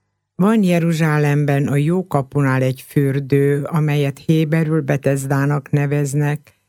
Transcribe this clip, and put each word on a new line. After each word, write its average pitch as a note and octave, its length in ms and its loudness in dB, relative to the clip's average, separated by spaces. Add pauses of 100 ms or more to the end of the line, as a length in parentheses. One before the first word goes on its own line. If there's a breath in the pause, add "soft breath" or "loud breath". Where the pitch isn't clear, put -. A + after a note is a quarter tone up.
(340)
Van G#3+ 280 2
Jeruzsálemben D3+ 1040 2
a C#3 100 -2
jó E3+ 300 0
kapunál C3+ 560 0
egy C3 240 -2
fürdő, C#3 760 0
amelyet D3 560 -2
héberül D#3+ 600 0
Betesdának C#3 920 -2
neveznek D3 1000 -2